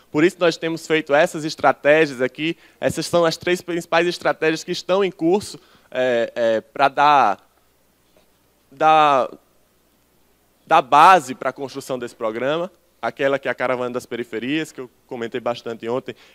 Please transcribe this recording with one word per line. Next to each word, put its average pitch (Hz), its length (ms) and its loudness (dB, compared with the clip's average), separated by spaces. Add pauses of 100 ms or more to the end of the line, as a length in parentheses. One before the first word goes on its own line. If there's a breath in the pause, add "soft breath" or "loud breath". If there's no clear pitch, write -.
(120 loud breath)
Por 151 120 0
isso 180 160 2
nós 170 160 2
temos 165 300 -8
feito 156 300 0
essas 160 280 2
estratégias 147 800 2
aqui. 151 360 -4 (220 soft breath)
Essas 135 280 -4
são 175 180 2
as 160 120 -2
três 180 220 -4
principais 170 480 -2
estratégias 160 560 -2
que 180 80 -10
estão 185 320 -2
em 185 60 -2
curso, 170 500 -2 (300 soft breath)
é, 123 460 -2
é, 113 260 0
pra - 260 0
dar, 143 600 2 (1200)
dar, 151 600 4 (1300)
dar 160 180 4
base 143 500 6
pra 127 180 -6
construção 135 460 -10
desse 120 180 -10
programa. 127 560 -4 (280)
Aquela 139 380 -2
que 131 100 -10
é 123 40 0
a 123 40 -6
Caravana 123 380 -4
das 123 140 -8
Periferias, 123 640 -8
que - 100 -16
eu 127 80 -16 (160)
comentei 117 340 -8
bastante 117 480 -8
ontem, 123 280 -6 (200 soft breath)